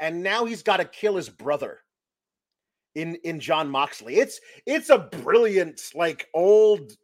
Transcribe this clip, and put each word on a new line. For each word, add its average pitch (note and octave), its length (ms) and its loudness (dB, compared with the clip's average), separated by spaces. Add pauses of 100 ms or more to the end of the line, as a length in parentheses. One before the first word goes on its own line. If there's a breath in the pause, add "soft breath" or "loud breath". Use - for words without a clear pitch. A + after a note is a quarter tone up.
And E3 220 -6
now G#3+ 240 -2
he's A3+ 160 -8
gotta F#3 240 0
kill G#3 300 -4
his D#3 120 -8
brother C3 520 -8 (1120)
in, E3 220 -8
in E3 220 -10
Jon D3+ 300 -2
Moxley. C#3 480 -6
It's, C4 240 0 (240 soft breath)
it's D4 240 -4
a C4+ 100 6
brilliant, F3 960 0
like, E3 380 -4
old, G3+ 600 4 (120)